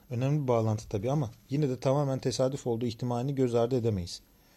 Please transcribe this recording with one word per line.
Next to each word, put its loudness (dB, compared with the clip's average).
önemli 0
bir -2
bağlantı 2
tabii -2
ama -2
yine 0
de -4
tamamen 0
tesadüf -2
olduğu -2
ihtimalini -2
göz 2
ardı 2
edemeyiz. -2